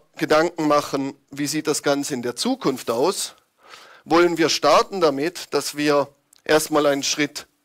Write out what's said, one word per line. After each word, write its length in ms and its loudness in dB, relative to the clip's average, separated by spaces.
Gedanken 500 0
machen, 480 0
wie 160 -6
sieht 200 -4
das 160 -2
Ganze 320 -2
in 80 -6
der 140 -6
Zukunft 540 -4
aus, 440 -2
wollen 320 4
wir 100 2
starten 520 2
damit, 520 -2
dass 240 -4
wir 320 0
erstmal 420 2
einen 160 0
Schritt 440 -4